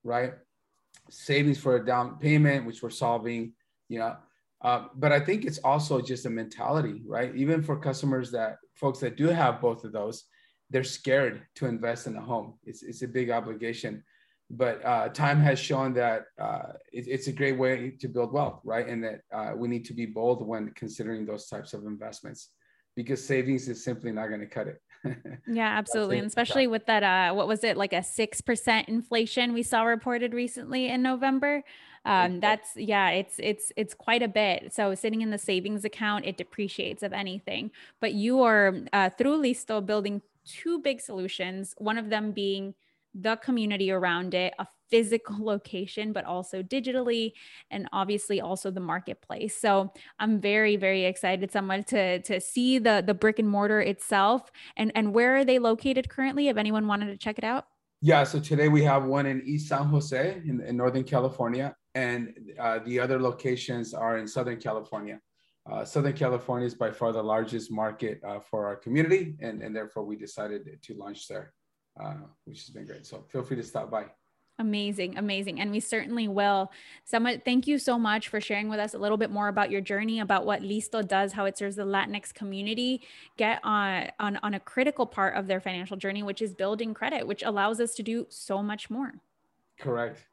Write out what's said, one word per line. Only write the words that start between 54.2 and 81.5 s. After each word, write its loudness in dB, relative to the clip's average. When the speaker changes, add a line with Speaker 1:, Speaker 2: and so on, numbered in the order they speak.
Speaker 2:
And, 0
and 2
where 6
are 6
they 6
located 2
currently, 0
if 2
anyone 0
wanted 0
to -8
check -6
it -6
out? -4
Speaker 1:
Yeah, 8
so 0
today 4
we 8
have 6
one 2
in -2
East -2
San 0
Jose 0
in, -2
in -4
Northern 2
California, 0
and, -2
uh, 0
the 0
other 2
locations -2
are 0
in -6
Southern -4
California. -6
Uh, -4
Southern 0
California 0
is -4
by 0
far 0
the 0
largest -2
market, -4
uh, -8
for -4
our -4
community, 2
and, -8
and -10
therefore -8
we -8
decided -10
to -18
launch -14
there, -14
uh, -8
which -18
has -20
been -16
great. -18
So -18
feel -6
free -6
to -8
stop -8
by. -4
Speaker 2:
Amazing, -2
amazing. -4
And -4
we -2
certainly -4
will. 2
Samuel, 0
thank 2
you 2
so 0
much 0
for -2
sharing -2
with -2
us -2
a -10
little 2
bit 0
more 0
about 2
your -2
journey, -2
about 2
what 0
Listo -2
does, 2
how -2
it -2